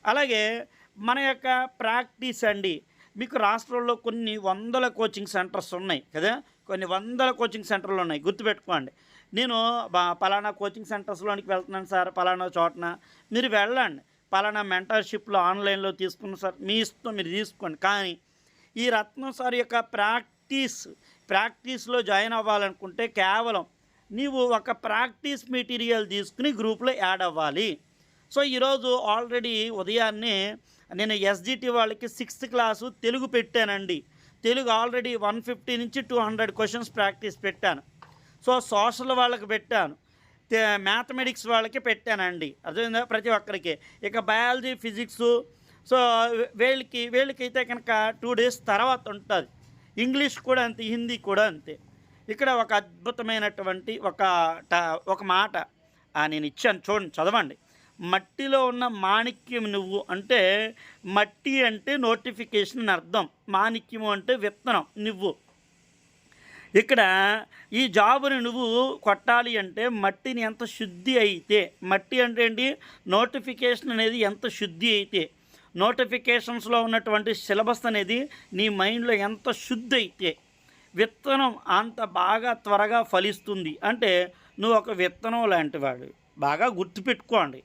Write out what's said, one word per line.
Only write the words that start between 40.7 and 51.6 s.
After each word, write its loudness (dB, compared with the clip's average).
మ్యాథమెటిక్స్ -2
వాళ్ళకి 0
పెట్టానండి. -2
అర్థమైందా? -2
ప్రతి -2
ఒక్కరికి. -2
ఇక -2
బయాలజీ, 0
ఫిజిక్స్, 0
so 6
వీళ్ళకి, 0
వీళ్ళకైతే 0
కనుక 0
టూ -2
డేస్ 0
తర్వాత 2
ఉంటుంది. -2
ఇంగ్లీష్ 0
కూడా 0
అంతే, -6
హిందీ -4
కూడా 2
అంతే. -6